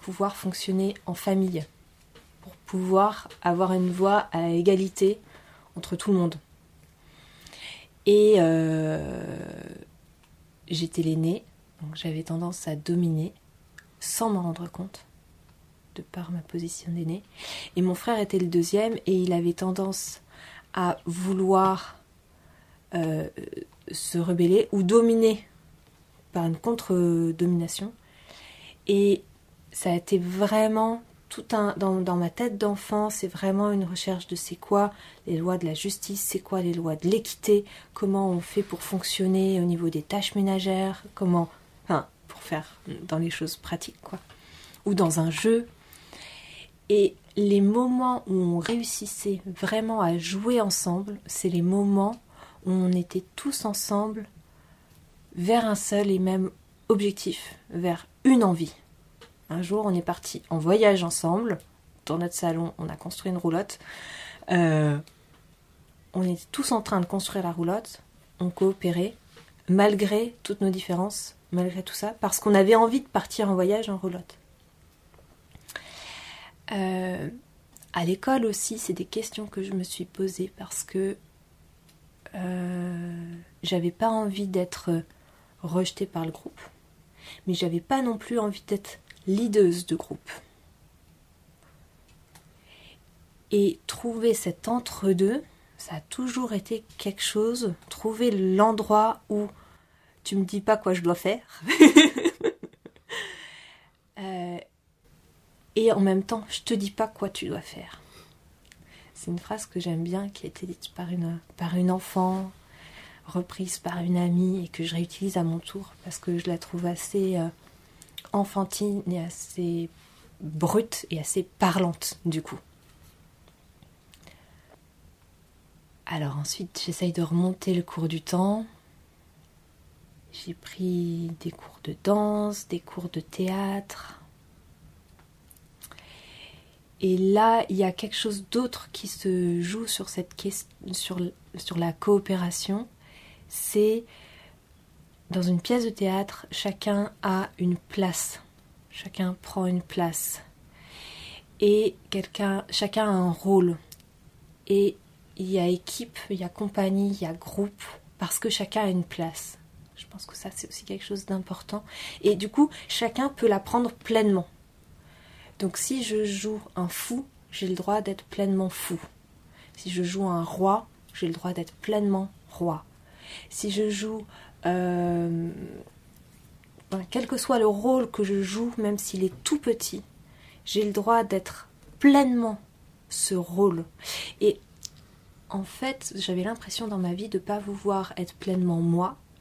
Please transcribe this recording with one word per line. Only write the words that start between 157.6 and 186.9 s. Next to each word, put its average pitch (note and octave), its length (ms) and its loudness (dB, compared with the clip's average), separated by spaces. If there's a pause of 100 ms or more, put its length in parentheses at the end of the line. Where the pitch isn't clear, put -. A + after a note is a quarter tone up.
parce - 200 -4
que A3+ 100 -4
chacun G#3 360 -2
a G3+ 40 2
une F3+ 160 0
place. - 540 -8 (380)
Je - 100 -20
pense - 180 -18
que - 120 -16
ça, - 180 -14
c'est - 140 -12
aussi - 160 -16
quelque G3 200 -10
chose G3 220 -8
d'important. F#3+ 580 -8 (380)
Et G#3 120 6
du G3 140 -4
coup, D4 220 4 (180)
chacun A#3 400 -2
peut A#3+ 200 2
la G3 120 4
prendre A#3+ 320 0
pleinement. G#3+ 560 2 (1080)
Donc F#3+ 180 -4
si C4 260 -2
je G#3+ 220 0
joue G#3 360 -4 (140)
un F3+ 140 -2
fou, B3 380 -6 (240)
j'ai - 160 -6
le F#3 80 -2
droit G3+ 260 0
d'être G3 240 -6
pleinement F#3+ 460 0
fou. - 280 -6 (800)
Si - 140 -10
je F3+ 120 -2
joue F#3+ 240 -2
un F3 160 0
roi, F#3+ 460 0 (240)
j'ai - 140 -4
le E3 80 -4
droit F3+ 180 -6
d'être E3+ 220 -8
pleinement G3+ 560 0 (200)
roi. E3 340 -4 (680)
Si - 200 -6
je G#3+ 200 0
joue, G#3+ 340 -6 (420)
euh, F3 840 0 (1400)
ben, F#3+ 200 -6
quel B3 160 -2
que C4 100 -4
soit A#3+ 220 0
le A3 80 6
rôle A#3 440 2
que G#3 140 -2
je G3 180 0
joue, A3 360 -4
même G#3 200 0
s'il F#3+ 260 -4
est - 200 -4
tout D4 140 0
petit, A3+ 440 -4 (640)
j'ai G#3+ 200 0
le G#3 80 0
droit A3 320 2
d'être - 440 -6 (300)
pleinement B3 640 6 (480)
ce - 260 -2
rôle. F3 500 2 (560)
Et - 200 4 (920)
en G3 140 -6
fait, - 520 -8
j'avais F#3 280 -2
l'impression A3+ 440 -6
dans G3+ 100 -4